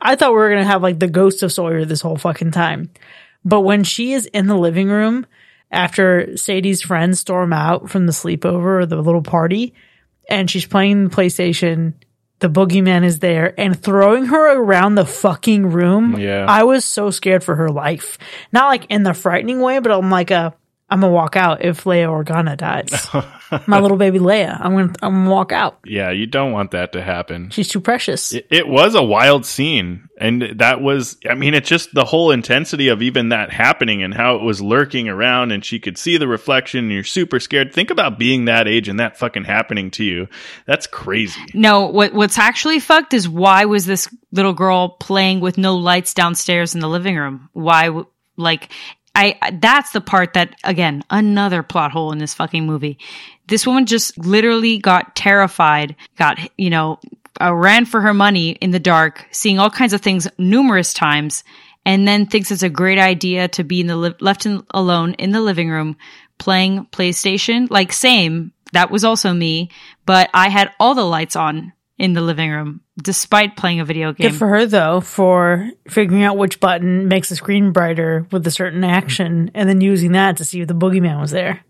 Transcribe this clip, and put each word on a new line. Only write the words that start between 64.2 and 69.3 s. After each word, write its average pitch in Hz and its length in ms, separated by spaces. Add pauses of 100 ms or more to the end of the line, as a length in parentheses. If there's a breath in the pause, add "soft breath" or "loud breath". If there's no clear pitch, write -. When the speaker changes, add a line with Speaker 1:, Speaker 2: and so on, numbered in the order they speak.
Speaker 3:
in, 202 240
alone 175 460
in 190 160
the 220 100
living 175 280
room 156 280 (400 loud breath)
playing 190 540
PlayStation. 196 800
Like, 190 200
same, 170 640 (200)
that 180 180
was 196 120
also 220 300